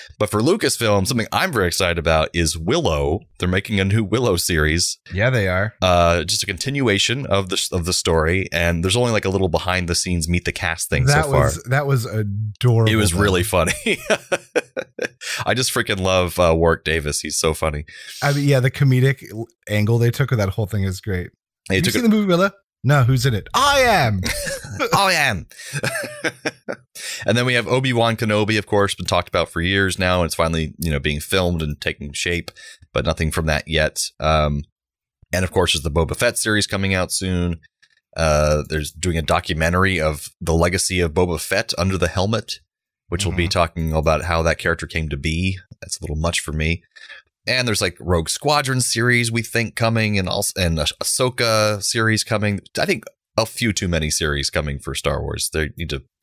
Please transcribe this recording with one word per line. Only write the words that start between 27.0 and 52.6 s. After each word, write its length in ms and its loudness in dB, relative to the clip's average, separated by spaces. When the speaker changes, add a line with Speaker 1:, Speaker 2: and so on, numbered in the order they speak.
Speaker 1:
And 120 2
then 80 2
we 100 0
have 120 0
Obi-Wan 500 2
Kenobi, 400 2
of 100 -4
course, 280 2
been 100 -10
talked 220 0
about 220 0
for 120 -4
years 380 2
now, 220 2
and 40 2
it's 100 -4
finally, 440 0
you 120 -2
know, 80 0
being 200 -2
filmed 420 0
and 200 -4
taking 320 -8
shape, 380 -4
but 120 0
nothing 260 -2
from 160 -2
that 200 0
yet. 340 0
Um, 440 2
and 100 0
of 80 -4
course, 220 2
there's 100 -4
the 80 -4
Boba 240 0
Fett 220 -2
series 300 0
coming 260 -2
out 180 -2
soon. 480 -2
Uh, 540 2
there's 220 -4
doing 260 -2
a 40 -2
documentary 800 0
of 300 -2
the 140 -2
legacy 480 2
of 120 0
Boba 260 2
Fett 380 -4
under 200 0
the 100 2
helmet, 520 -2
which 160 -2
will 80 -2
be 120 0
Speaker 2:
Mm-hmm. 40 0
Speaker 1:
talking 440 0
about 300 2
how 200 -2
that 140 2
character 300 -2
came 220 -4
to 80 -6
be. 400 -2
That's 180 -10
a 40 -20
little 140 -6
much 220 -2
for 140 -6
me. 300 0
And 200 0
there's, 140 -2
like, 180 -2
Rogue 300 0
Squadron 520 0
series 500 0
we 100 0
think 340 -4
coming, 420 2
and 120 0
also, 300 -4
and 200 2
Ah-, 60 0
Ahsoka 800 0
series 400 2
coming. 380 -2